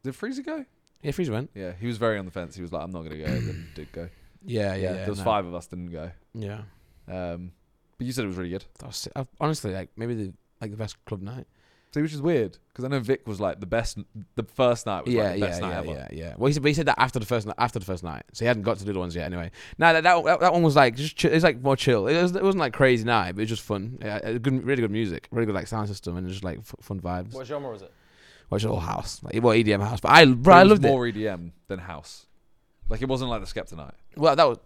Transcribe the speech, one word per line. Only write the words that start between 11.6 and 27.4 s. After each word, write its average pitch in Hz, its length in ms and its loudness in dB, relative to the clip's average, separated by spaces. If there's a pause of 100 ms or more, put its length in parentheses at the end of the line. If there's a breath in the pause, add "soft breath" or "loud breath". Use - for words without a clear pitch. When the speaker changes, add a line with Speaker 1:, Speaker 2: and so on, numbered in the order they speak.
Speaker 1:
See, 147 80 0
which 156 120 -2
is 143 80 -8
weird, 135 360 0 (160)
'cause 123 120 -8
I - 20 -6
know 139 140 0
Vic 123 260 -2
was 101 140 -6
like, 92 180 -2
"The 98 60 -8
best, 110 320 -2 (380)
the 120 80 -4
first 120 420 2
night 95 200 -4
was, 123 80 0
Speaker 2:
Yeah, 110 100 2
Speaker 1:
like, 92 120 0
the 101 60 -2
best 90 200 -2
Speaker 2:
yeah, 98 60 -4
Speaker 1:
night 82 60 -4 (120)
Speaker 2:
yeah, 80 60 -8
Speaker 1:
ever." - 0 -
Speaker 2:
yeah, 67 160 -10 (220)
yeah. - 80 -14
Well, 120 100 2
he 147 60 4
said, 147 100 -2
but 151 60 4
he 147 40 2
said 151 140 0
that 135 120 4
after 127 200 0
the 107 60 -4
first 113 200 -2
ni-, 104 120 -8
after 117 220 0
the 90 60 -10
first 90 180 -6
night, 76 280 -10
so - 140 -6
he - 20 4
hadn't 113 160 2
got 107 140 0
to 98 80 -10
do 104 80 -4
the 95 60 -2
ones 87 160 -6
yet 82 100 -4
anyway. 85 260 -8 (260 loud breath)
No, 165 160 8
that, 160 100 6
that, 170 200 6
that, 175 160 4
that 175 140 6
one 175 100 4
was, 147 120 6
like, 127 200 8
just 147 220 -6
chill, - 140 4
it 156 40 4
was, 160 80 4
like, 131 180 2
more 135 140 4
chill. 113 320 2
It 156 140 4
was, 180 140 2
it 190 80 -2
wasn't, 196 180 2
like, 127 120 0
crazy 123 300 6
night, 104 300 2
but 98 80 -6
it - 20 2
was 110 60 -2
just 113 140 -4
fun. 104 380 -6
Yeah, 104 220 -6
uh, 110 140 -4
good, 131 260 0
really 127 180 0
good 110 100 2
music, 101 400 -2
really 117 140 0
good, 107 100 -2
like, 90 120 -4
sound 107 220 -4
system, 90 260 -8
and 92 140 -6
just, 98 160 -8
like, 82 140 -6
f-, - 220 -16
fun 98 200 -8
vibes. 90 320 -8
Speaker 3:
What 131 120 -10